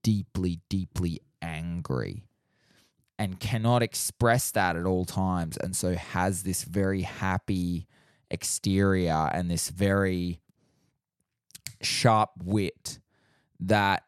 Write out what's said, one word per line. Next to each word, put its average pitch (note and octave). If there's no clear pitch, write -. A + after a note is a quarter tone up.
deeply, F#2
deeply F2+
angry D#2+
and F#2+
cannot A#2
express -
that F2+
at E2+
all F#2
times, F2+
and F#2
so F2+
has F2+
this F#2
very F#2+
happy F2+
exterior F#2
and F2+
this E2+
very F#2
sharp A2
wit F#2+
that G2